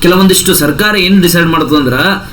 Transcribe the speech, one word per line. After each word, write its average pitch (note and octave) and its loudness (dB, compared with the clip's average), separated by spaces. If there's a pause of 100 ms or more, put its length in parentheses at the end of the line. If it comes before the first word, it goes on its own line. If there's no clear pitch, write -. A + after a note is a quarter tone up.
ಕೆಲವೊಂದಿಷ್ಟು F#3+ 2
ಸರ್ಕಾರ D3+ -2
ಏನ್ F#3+ 2
ಡಿಸೈಡ್ E3+ 2
ಮಾಡ್ತದೆ D3+ 0
ಅಂದ್ರ B2+ 0 (380)